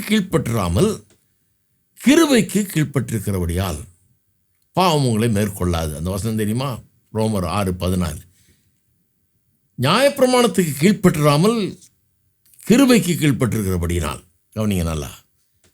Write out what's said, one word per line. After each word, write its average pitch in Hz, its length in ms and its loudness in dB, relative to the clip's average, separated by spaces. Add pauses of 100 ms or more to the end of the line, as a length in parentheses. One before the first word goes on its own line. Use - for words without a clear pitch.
கீழ்ப்பற்றாமல் 117 960 -2 (880)
கிருபைக்கு 262 800 2
கீழ்ப்பட்டிருக்கிறபடியால் 98 1040 -2 (960)
பாவம் 160 340 2
உங்களை 113 220 0
மேற்கொள்ளாது." 90 680 -2
அந்த 82 140 -6
வசனம் 104 260 -4
தெரியுமா? 113 420 -4 (360)
ரோமர் 107 300 -2
ஆறு 95 280 -2
பதினாலு. 90 460 -4 (1600)
நியாயப்பிரமாணத்துக்கு 240 1000 2
கீழ்ப்பற்றாமல் 170 1000 2 (840)
கிருபைக்கு 240 480 4
கீழ்ப்பட்டிருக்கிறபடியினால். 95 1120 -2 (300)
கவனிங்க 104 280 -2
நல்லா. 80 420 -6 (500)